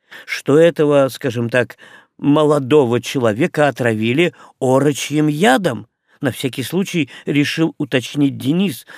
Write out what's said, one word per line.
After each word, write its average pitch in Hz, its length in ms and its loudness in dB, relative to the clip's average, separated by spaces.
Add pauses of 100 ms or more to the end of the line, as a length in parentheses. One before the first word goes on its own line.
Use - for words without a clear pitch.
(240)
что - 320 -2
этого, 147 520 4
скажем 120 420 -4
так, 123 260 -2 (400)
молодого 143 840 2
человека 139 680 0
отравили 120 640 0 (280)
орочьим 143 680 0
ядом?» 151 640 0 (320)
На 131 120 0
всякий 131 300 -6
случай 170 480 -4 (140)
решил 160 540 0
уточнить 135 600 -2
Денис, 151 480 -2 (120)